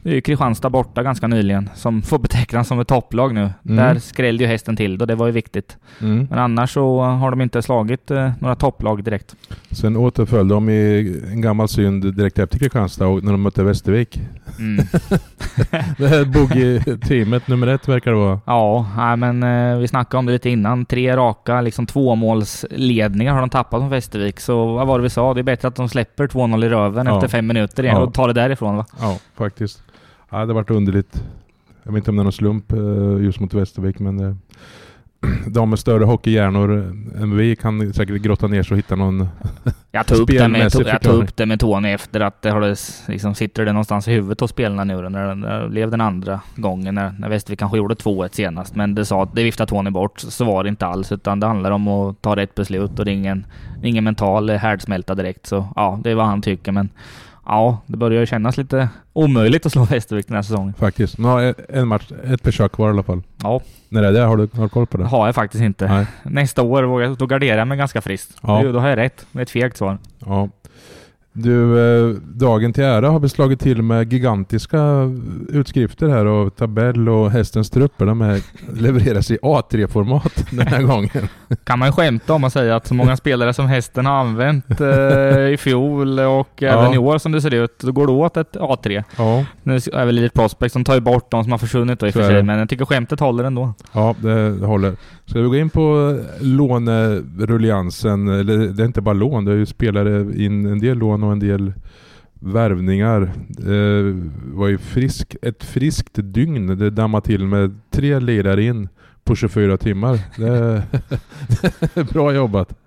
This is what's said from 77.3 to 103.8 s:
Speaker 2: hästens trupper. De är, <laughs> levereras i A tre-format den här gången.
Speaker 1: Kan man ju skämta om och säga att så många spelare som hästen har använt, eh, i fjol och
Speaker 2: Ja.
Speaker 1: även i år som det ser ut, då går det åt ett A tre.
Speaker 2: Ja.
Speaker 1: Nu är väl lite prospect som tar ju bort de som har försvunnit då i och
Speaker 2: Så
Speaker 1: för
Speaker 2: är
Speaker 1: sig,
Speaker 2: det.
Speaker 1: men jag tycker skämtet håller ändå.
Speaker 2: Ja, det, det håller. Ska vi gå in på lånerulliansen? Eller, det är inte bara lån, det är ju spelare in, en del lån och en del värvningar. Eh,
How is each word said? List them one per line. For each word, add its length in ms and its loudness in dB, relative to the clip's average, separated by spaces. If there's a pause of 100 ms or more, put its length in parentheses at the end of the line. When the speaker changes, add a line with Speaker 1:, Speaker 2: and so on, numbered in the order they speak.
Speaker 2:
hästens 400 0
trupper. 360 2
De 160 2
är, 180 2 (180)
<laughs> 240 -10
levereras 480 2
i 120 0
A 280 2
tre-format 800 0
den 160 0
här 160 2
gången. 280 2 (540)
Speaker 1:
Kan 140 0
man 100 2
ju 40 2
skämta 420 2
om 100 2
och 80 0
säga 240 2
att 100 -4
så 80 -2
många 220 4
spelare 380 0
som 120 -2
hästen 400 -2
har 80 2
använt, 640 0
eh, 680 4
i 100 2
fjol 600 0
och 280 2 (100)
Speaker 2:
Ja. 100 0
Speaker 1:
även 260 6
i 40 4
år 200 2
som 140 -2
det 80 0
ser 140 0
ut, 240 0
då 140 -4
går 140 2
det 60 4
åt 240 2
ett 240 -4
A 220 0
tre. 220 -2 (120)
Speaker 2:
Ja. 280 2 (180)
Speaker 1:
Nu 140 0
är 300 -2
väl 80 2
lite 200 0
prospect 380 2
som 120 -2
tar 100 4
ju 60 4
bort 300 0
de 140 0
som 80 -4
har 60 -2
försvunnit 420 -2
då 60 0
i 40 2
och 20 -4
Speaker 2:
Så 60 0
Speaker 1:
för 60 2
Speaker 2:
är 40 4
Speaker 1:
sig, 80 6
Speaker 2:
det. 60 4
Speaker 1:
men 160 0
jag 100 -2
tycker 160 -4
skämtet 360 -2
håller 240 0
ändå. 300 -4 (180)
Speaker 2:
Ja, 280 2
det, 380 0
det 80 -2
håller. 260 2 (320)
Ska 160 -4
vi 80 2
gå 80 2
in 140 2
på 480 2 (220)
lånerulliansen? 1900 2
Eller, 300 2
det 240 0
är 40 2
inte 140 -2
bara 140 0
lån, 300 0
det 80 2
är 40 2
ju 100 2
spelare 540 0 (160)
in, 300 0
en 140 0
del 180 0
lån 260 0
och 80 2
en 60 0
del 340 0 (600)
värvningar. 880 0 (360)
Eh, 560 0 (400)